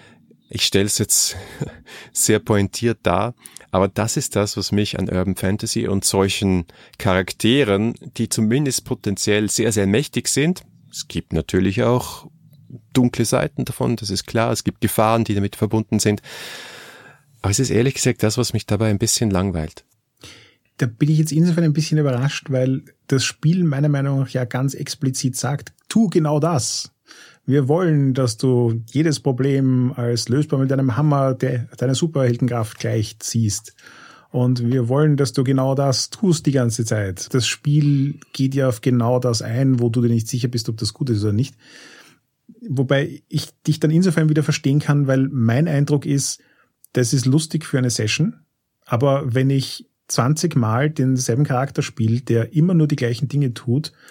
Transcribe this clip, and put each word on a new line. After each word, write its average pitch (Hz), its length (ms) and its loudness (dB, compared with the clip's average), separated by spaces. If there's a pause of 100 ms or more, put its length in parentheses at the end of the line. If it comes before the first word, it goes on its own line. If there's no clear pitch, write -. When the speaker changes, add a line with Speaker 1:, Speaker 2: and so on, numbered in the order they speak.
(480)
Speaker 1:
Ich - 160 -4
stell's 101 340 0
jetzt - 380 0 (380)
<laughs> - 380 -20
sehr 107 280 2
pointiert 107 640 0
dar, 98 320 0 (360)
aber 95 160 2
das 104 300 -2
ist - 180 -4
das, 101 220 -2
was 101 160 -6
mich 104 260 0
an 95 100 -4
Urban 92 280 -2
Fantasy 110 500 -2
und 98 180 -2
solchen 95 600 0 (340)
Charakteren, 107 960 0 (220)
die 117 120 -2
zumindest 123 560 0
potenziell 104 640 -2
sehr, 110 220 0
sehr 101 160 2
mächtig 120 400 0
sind, 160 380 -2 (260)
es - 160 -14
gibt - 260 -8
natürlich 95 520 0
auch - 440 -2 (640)
dunkle 123 320 2
Seiten 131 400 -2
davon, 123 300 -2
das 104 160 -6
ist - 160 -6
klar, 113 240 0
es - 140 -4
gibt - 160 -4
Gefahren, 113 420 4
die 107 120 -2
damit 101 200 0
verbunden 110 460 0
sind, 104 200 0 (1200)
aber 101 100 0
es 131 80 0
ist 127 100 0
ehrlich 127 240 2
gesagt - 300 -2
das, 110 120 0
was 123 160 0
mich 110 140 -4
dabei 110 240 0
ein 101 80 2
bisschen 113 320 0
langweilt. 90 540 -2 (960)
Speaker 2:
Da 135 80 0
bin 143 240 0
ich 156 80 2
jetzt 151 140 0
insofern 170 320 2
ein 151 80 4
bisschen 151 260 0
überrascht, 139 520 -2
weil 131 340 0 (220)
das 135 180 0
Spiel 175 400 0
meiner 147 240 2
Meinung 139 300 0
nach 135 100 -2
ja 131 160 -4
ganz 131 300 -2
explizit 131 640 -4
sagt, 143 360 -6 (160)
"Tu 220 200 2
genau 151 320 2
das. 156 520 -2 (520)
Wir 131 220 2
wollen, 147 480 2
dass 127 220 0
du 120 440 2 (120)
jedes 151 260 0
Problem 131 800 2
als 120 320 -2
lösbar 139 320 0
mit 135 100 2
deinem 131 260 0
Hammer 139 380 2
de-, 123 320 -4 (100)
deiner 127 200 0
Superheldenkraft 120 840 -2
gleich 113 420 -2
siehst. - 540 -2 (560)
Und 123 400 0
wir 123 180 0
wollen, 147 280 4
dass 139 160 0
du 139 100 0
genau 135 320 2
das 135 360 0
tust 175 360 0
die 139 60 4
ganze 120 320 0
Zeit." 101 500 -4
Das 123 140 0
Spiel 147 720 0 (120)
geht 135 220 -2
ja 135 140 2
auf 120 120 -2
genau 123 380 2
das 123 240 0
ein, 127 380 0
wo 120 80 2
du 117 140 0
dir 120 60 4
nicht 117 200 0
sicher 123 200 -2
bist, 120 200 -4
ob 110 80 -4
das 107 180 -6
gut 135 160 -4
ist 104 140 0
oder 104 80 0
nicht. 120 240 -2 (1120)
Wobei 135 600 -2
ich - 200 -4 (180)
dich 151 140 0
dann 156 100 2
insofern 160 380 2
wieder 151 140 2
verstehen 143 360 0
kann, 143 280 2
weil 135 220 2
mein 123 380 2
Eindruck 143 400 0
ist, 139 340 -2 (520)
das 123 200 2
ist 127 140 2
lustig 156 380 0
für - 140 -2
eine 123 120 0
Session, 135 500 -2 (440)
aber 135 500 0
wenn 131 160 2
ich - 380 -2 (200)
zwanzig 151 480 0
Mal 120 340 2
denselben 131 540 0
Charakter 135 380 -2
spiele, 113 380 -2
der 113 320 0
immer 170 220 4
nur 156 120 4
die 147 100 0
gleichen 120 320 -2
Dinge 139 260 -2
tut, 127 380 -4 (180)